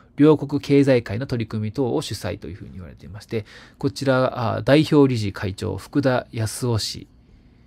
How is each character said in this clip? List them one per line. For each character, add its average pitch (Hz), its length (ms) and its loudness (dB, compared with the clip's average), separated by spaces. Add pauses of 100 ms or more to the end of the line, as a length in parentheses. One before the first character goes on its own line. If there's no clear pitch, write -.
(160)
両 147 220 8
国 143 200 -4
経 143 260 4
済 127 180 4
界 98 160 -6
の - 80 -6
取 117 180 -4
り - 20 -6
組 107 180 -6
み 104 80 -6
等 127 220 -2
を 156 60 0
主 - 140 -8
催 - 240 -8
と - 100 -14
い 85 40 -12
う - 20 -12
ふ - 80 -16
う - 20 -14
に - 120 -16
言 92 60 -14
わ 78 60 -16
れ 64 60 -18
て - 100 -20
い 73 60 -18
ま 104 100 -14
し - 60 -20
て、 110 180 -6 (320)
こ 135 140 -2
ち - 160 -6
ら、 127 500 0
あ、 110 60 -6
代 147 280 6
表 143 160 6
理 127 120 0
事 104 160 -4
会 98 180 -6
長、 95 240 -6
福 139 240 -4
田 127 320 0
康 113 360 -4
夫 113 100 0
氏、 - 300 -8 (580)